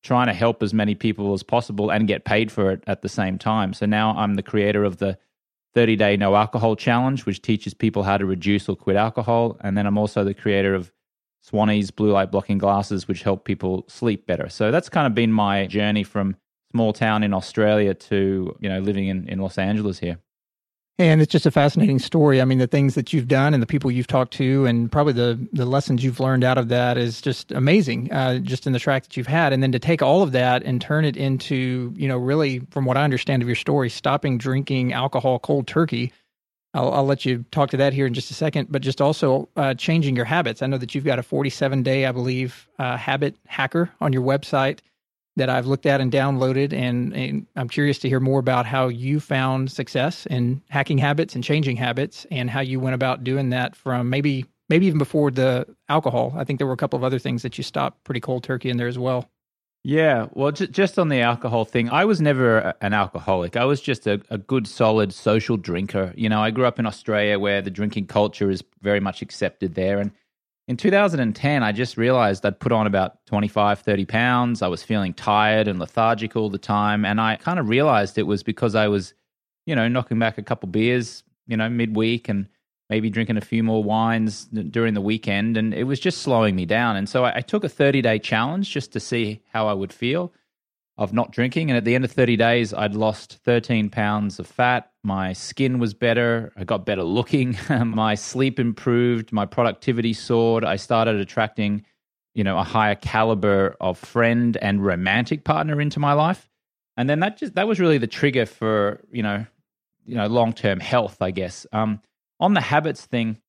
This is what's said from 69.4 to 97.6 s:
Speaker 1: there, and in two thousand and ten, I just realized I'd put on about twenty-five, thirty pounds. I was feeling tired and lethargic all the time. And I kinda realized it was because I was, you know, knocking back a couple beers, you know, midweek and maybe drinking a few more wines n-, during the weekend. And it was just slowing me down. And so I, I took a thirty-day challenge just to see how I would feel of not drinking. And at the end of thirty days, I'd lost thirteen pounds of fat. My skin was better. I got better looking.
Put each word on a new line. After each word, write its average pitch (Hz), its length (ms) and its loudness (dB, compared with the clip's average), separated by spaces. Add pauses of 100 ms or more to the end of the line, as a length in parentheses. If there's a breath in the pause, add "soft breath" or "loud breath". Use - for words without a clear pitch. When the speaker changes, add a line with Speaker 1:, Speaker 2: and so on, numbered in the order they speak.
Speaker 1:
there, 98 240 0
and 101 100 -4 (560)
in 123 100 -4
two 202 140 0
thousand 196 300 2
and 110 140 0
ten, 143 280 0
I 107 100 2
just 120 240 -4
realized 117 480 2
I'd 101 160 -2
put 120 120 -2
on 110 140 2
about 98 380 -2
twenty-five, 104 540 0
thirty 101 260 0
pounds. 120 560 0
I 92 80 0
was 87 140 -4
feeling 98 320 -2
tired 107 520 2
and 95 120 -2
lethargic 110 580 -2
all 107 140 -2
the 98 80 -6
time. 104 480 0
And 107 160 0
I 110 140 0
kinda 175 260 -4
realized 117 560 2
it 107 60 0
was 98 180 -2
because 110 320 -2
I 107 140 2
was, 101 260 -2 (500)
you 165 100 -4
know, 117 140 2
knocking 120 300 -2
back 113 180 0
a 113 60 -8
couple 104 260 -6
beers, 117 560 0 (220)
you 113 100 -4
know, 110 140 -2
midweek 117 580 -2
and 101 200 -4 (420)
maybe 110 180 0
drinking 110 300 -2
a - 20 -2
few 113 220 -2
more 110 200 0
wines 110 720 0
n-, 104 140 -6
during 113 240 0
the 104 80 -2
weekend. 107 560 -2
And 110 160 -2
it 113 120 -4
was 135 160 -4
just 180 200 -4
slowing 113 340 2
me 90 120 -2
down. 113 300 2
And 101 120 -2
so 127 160 0
I, 120 120 0
I 123 40 -2
took 208 240 -4
a 165 60 -4
thirty-day 131 480 2
challenge 135 520 -2
just - 220 -8
to 120 80 -6
see 107 400 -4 (100)
how 110 180 -2
I 104 40 0
would 98 180 -4
feel 165 440 -4 (640)
of 98 160 -4
not 117 160 0
drinking. 135 400 -2
And 123 80 2
at 107 80 -2
the 117 80 4
end 127 100 2
of - 80 -6
thirty 123 240 4
days, 113 380 2
I'd 104 200 -2
lost 107 480 -4
thirteen 117 460 0
pounds 104 500 -2
of 85 80 -12
fat. 123 440 0 (140)
My 95 280 -2
skin 127 460 -4
was 113 160 -2
better. 117 640 0
I 95 80 -12
got 95 200 -2
better 95 200 -2
looking. 120 580 0